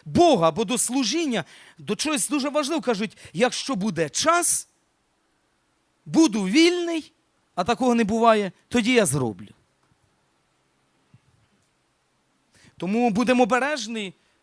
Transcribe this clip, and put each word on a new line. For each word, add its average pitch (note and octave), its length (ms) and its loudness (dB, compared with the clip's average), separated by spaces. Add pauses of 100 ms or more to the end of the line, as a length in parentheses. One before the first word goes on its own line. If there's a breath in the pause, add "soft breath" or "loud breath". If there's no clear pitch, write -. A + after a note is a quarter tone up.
Бога F3+ 440 4
або E3 160 -2
до A3 140 -4
служіння, B3+ 680 -2 (340 loud breath)
до D#3 180 -6
чогось D4 320 -2
дуже C#4+ 200 -4
важливого, C#4+ 340 -2
кажуть: G#3+ 340 -4 (160 loud breath)
"Якщо B3 420 -2
буде F3 340 -4
час, - 600 0 (1400)
буду G#3+ 400 2
вільний", E4 680 0 (420)
а F3+ 100 -4
такого A#3+ 300 0
не A#3 100 2
буває, A3 480 2 (160)
"тоді A#3+ 240 0
я A3+ 140 4
зроблю". A#2 420 -4 (3250 soft breath)
Тому A3+ 340 -2
будемо B3 320 2
обережні, A#3 720 -2 (280)